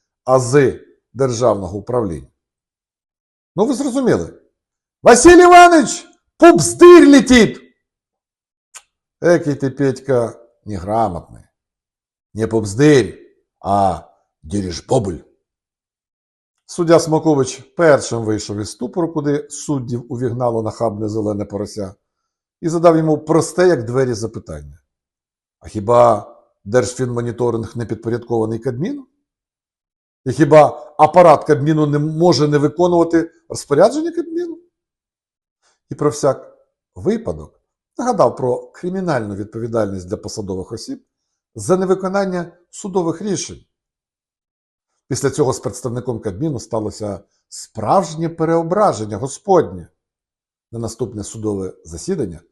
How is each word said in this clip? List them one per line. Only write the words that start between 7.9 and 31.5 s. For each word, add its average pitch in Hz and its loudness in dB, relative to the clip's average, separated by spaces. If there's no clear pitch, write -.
Екий 165 2
ти, 135 -4
Петька, 131 -2
неграмотний. 98 -6
Не 110 -2
пупздирь, 110 2
а 95 -2
дирижбобль. 92 -6
Суддя 165 2
Смокович 151 0
першим 127 2
вийшов 107 -6
із 104 -10
ступору, 165 -6
куди 147 -4
суддів 120 -8
увігнало 120 -4
нахабне 107 -6
зелене 104 -6
порося, 101 -10
і 170 -6
задав 165 4
йому 160 0
просте, 160 0
як 139 0
двері, 123 -2
запитання. 80 -12
А - -20
хіба 110 2
Держфінмоніторинг 120 -4
не 117 -8
підпорядкований 113 -6
Кабміну? 160 -8
І 127 -4
хіба 147 4
апарат 156 6
Кабміну 151 0